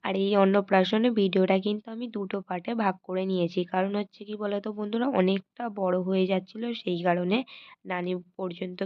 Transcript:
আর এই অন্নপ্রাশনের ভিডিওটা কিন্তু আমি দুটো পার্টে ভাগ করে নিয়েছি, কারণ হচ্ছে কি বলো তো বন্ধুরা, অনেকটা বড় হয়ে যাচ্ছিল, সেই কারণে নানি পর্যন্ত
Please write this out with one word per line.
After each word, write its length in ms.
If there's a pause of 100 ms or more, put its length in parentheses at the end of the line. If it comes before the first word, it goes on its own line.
আর 120
এই 200
অন্নপ্রাশনের 760
ভিডিওটা 460
কিন্তু 320
আমি 180
দুটো 320
পার্টে 340
ভাগ 280
করে 240
নিয়েছি, 380
কারণ 300
হচ্ছে 300
কি 120
বলো 240
তো 120
বন্ধুরা, 400
অনেকটা 580
বড় 320
হয়ে 240
যাচ্ছিল, 360 (120)
সেই 280
কারণে 340 (480)
নানি 280 (220)
পর্যন্ত 500